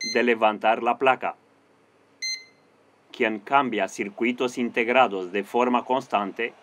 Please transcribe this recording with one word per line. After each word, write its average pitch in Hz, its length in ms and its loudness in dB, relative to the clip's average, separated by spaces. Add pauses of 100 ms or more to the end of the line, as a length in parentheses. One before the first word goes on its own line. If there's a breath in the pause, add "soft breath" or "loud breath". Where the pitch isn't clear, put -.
(140)
de 117 100 2
levantar 110 600 2
la 120 140 0
placa. 123 400 0 (1700)
Quien 110 280 -2
cambia 120 480 0
circuitos 123 680 -2
integrados 117 760 0
de 101 140 -2
forma 123 400 0
constante 117 760 -4